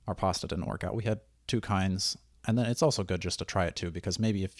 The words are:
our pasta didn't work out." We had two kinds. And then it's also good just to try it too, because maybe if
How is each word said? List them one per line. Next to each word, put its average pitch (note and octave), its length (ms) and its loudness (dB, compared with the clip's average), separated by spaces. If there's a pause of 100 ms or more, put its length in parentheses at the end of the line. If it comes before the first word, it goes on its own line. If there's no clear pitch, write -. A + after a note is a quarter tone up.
our G2+ 80 -2
pasta F#2+ 320 0
didn't F2+ 200 -2
work - 180 -4
out." F#2 100 -2
We A2+ 100 -2
had A2 160 0 (260)
two A#2 160 0
kinds. F#2+ 540 0 (300)
And A2+ 120 4
then B2 80 4
it's A#2+ 160 0
also C3+ 220 4
good F#2 180 -2
just F2+ 180 -2
to - 60 -2
try F#2 200 2
it E2+ 100 -4
too, F2 140 -4
because F2 280 -4
maybe G#2 260 2
if - 160 -6